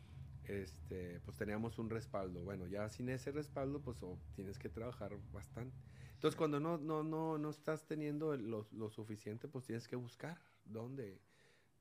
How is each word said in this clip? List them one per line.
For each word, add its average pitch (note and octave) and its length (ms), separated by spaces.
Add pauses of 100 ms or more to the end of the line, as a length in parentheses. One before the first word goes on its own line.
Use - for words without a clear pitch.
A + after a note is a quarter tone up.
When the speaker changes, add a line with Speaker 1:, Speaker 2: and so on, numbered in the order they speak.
(460)
Speaker 1:
este, F#2 760
pues, - 160
teníamos A2 420
un A2+ 100
respaldo. F#2+ 540
Bueno, F#2 240
ya G2+ 220
sin B2 200
ese C3 220
respaldo, C#3+ 500
pues, C3 220
o-, F2+ 160 (160)
tienes G2 240
que - 100
trabajar A2 440 (200)
bastante. A2+ 420 (380)
Entonces, D3+ 220
Speaker 2:
Sí. - 20
Speaker 1:
cuando D3+ 220
no, E3 180
no, D#3 260
no, D#3 360
no D3+ 100
estás D3+ 380
teniendo D3+ 480
el, A2+ 160
lo, A2 220
lo G#2+ 180
suficiente, A2 560
pues, C3 180
tienes A#2 220
que - 80
buscar B2 420 (280)
dónde, A2 540 (600)